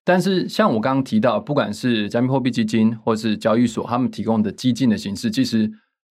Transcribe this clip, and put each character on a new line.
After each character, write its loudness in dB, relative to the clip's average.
但 4
是 0
像 2
我 0
刚 0
刚 0
提 0
到， 2
不 -6
管 0
是 -2
加 0
密 0
货 0
币 -2
基 0
金 2
或 0
是 -2
交 2
易 4
所， -2
他 -2
们 -2
提 -8
供 0
的 -4
基 -2
金 0
的 2
形 -6
式， -4
其 0
实 0